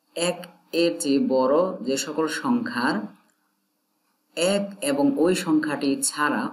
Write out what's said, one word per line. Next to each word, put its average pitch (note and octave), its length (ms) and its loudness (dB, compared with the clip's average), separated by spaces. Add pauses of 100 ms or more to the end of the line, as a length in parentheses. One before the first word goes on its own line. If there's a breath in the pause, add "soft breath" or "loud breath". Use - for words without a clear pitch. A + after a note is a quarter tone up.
(160)
এক F3 220 -2 (340)
এর E3+ 280 2
চেয়ে C#3 280 2
বড় C3 280 4 (300)
যে C3+ 100 0
সকল D#3 320 -2
সংখ্যার B2 680 -2 (1400)
এক F#3+ 260 2 (200)
এবং C#3+ 240 2 (100)
ওই E3+ 180 4
সংখ্যাটি D3+ 560 0 (120)
ছাড়া C#3+ 400 -2 (100)